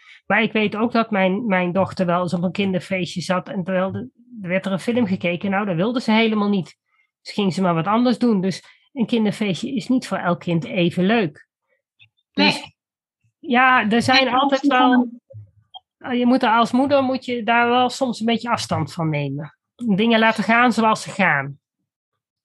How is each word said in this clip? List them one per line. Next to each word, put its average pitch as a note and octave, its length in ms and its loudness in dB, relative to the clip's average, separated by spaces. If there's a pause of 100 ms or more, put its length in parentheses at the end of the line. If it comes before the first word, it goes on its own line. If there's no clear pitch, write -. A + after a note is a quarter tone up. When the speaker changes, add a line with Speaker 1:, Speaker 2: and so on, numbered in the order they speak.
(260)
Speaker 1:
Maar G#3 160 2
ik G#3+ 100 0
weet G#3+ 240 0
ook A3+ 160 -2
dat A3+ 200 0
mijn, F#3+ 340 0
mijn F#3 260 0
dochter F#3 340 -2
wel F3 160 0
eens F3+ 120 -4
op F3 100 -2
een F#3 80 -2
kinderfeestje F#3 720 -4
zat. F#3 280 -4
En F#3+ 140 -6
terwijl F#3+ 280 -2
de, G#3 180 -10 (320)
er F3 80 -8
werd F#3+ 160 -2
er F#3+ 60 -6
een F#3 80 -2
film A#3+ 280 0
gekeken. F3+ 420 -4
Nou, G3 160 0
dat F#3 100 -2
wilde A#3 260 0
ze A3 100 -2
helemaal G#3+ 380 2
niet. G3 280 -2 (440)
Dus - 120 -18
ging F#3+ 200 0
ze F#3 80 -4
maar F3+ 120 2
wat E3 140 -2
anders A#3+ 300 2
doen. A3+ 240 2
Dus F#3+ 220 -4 (300)
een B3+ 120 -2
kinderfeestje A3 720 -2
is G#3 120 -6
niet B3+ 200 0
voor F#3+ 100 -4
elk F3 220 -2
kind E3+ 240 -2
even F3 420 -2
leuk. G3+ 420 -2 (840)
Dus D4 280 2
Speaker 2:
Nee. - 160 -18 (640)
Speaker 1:
ja, B3+ 500 2
er A3+ 120 2
zijn C4 240 2
Speaker 2:
Nee, B3 80 -2
Speaker 1:
altijd C4+ 340 0
Speaker 2:
precies. C4 120 2
Speaker 1:
wel, B3+ 300 4 (1080)
je B3 100 0
moet B3+ 180 2
er A3+ 60 2
als A3+ 220 4
moeder C#4 320 2
moet C4 220 -4
je A#3+ 180 -6
daar A#3 260 2
wel B3 200 2
soms B3 300 -4
een A3 60 -4
beetje A#3 240 0
afstand D#3+ 440 -2
van D#3+ 160 -2
nemen. D3 480 -6 (180)
Dingen A3 440 2
laten A3 240 2
gaan A#3 300 4
zoals A3 280 2
ze - 80 -12
gaan. C#3+ 500 0 (840)